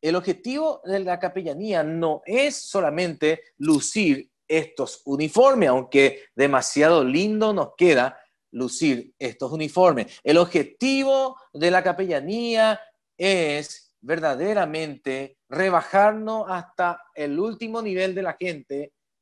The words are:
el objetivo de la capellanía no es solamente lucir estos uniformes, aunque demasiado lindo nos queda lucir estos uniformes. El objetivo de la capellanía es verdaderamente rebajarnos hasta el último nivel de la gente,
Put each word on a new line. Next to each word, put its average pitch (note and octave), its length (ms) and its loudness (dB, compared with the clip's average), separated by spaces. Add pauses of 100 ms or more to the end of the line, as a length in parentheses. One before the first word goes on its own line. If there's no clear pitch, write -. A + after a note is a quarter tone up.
el D#3+ 140 0
objetivo G3 720 -4
de G3 160 -4
la F3+ 180 -4
capellanía F3+ 640 -4
no D#3+ 420 -2
es C4 320 -2
solamente D#3+ 840 -2 (140)
lucir D#3 760 0 (160)
estos D#3 600 -4
uniformes, D#3 640 4
aunque C3+ 560 2 (100)
demasiado C#3+ 640 4
lindo G#3+ 500 0
nos E3+ 240 -2
queda C3+ 440 4 (320)
lucir B2 640 -2
estos B2+ 320 -8
uniformes. D#3 720 0
El D3+ 140 4
objetivo C4+ 1000 0 (160)
de E3 200 0
la F#3 100 2
capellanía F#3+ 1000 -2 (380)
es D#3+ 800 -2
verdaderamente D3+ 1400 -4 (100)
rebajarnos G3+ 1000 0
hasta F3 540 -4 (100)
el D3 280 -4
último A3+ 420 -6
nivel F#3+ 320 -2
de F#3+ 80 -6
la E3 160 -6
gente, D3 540 -8 (300)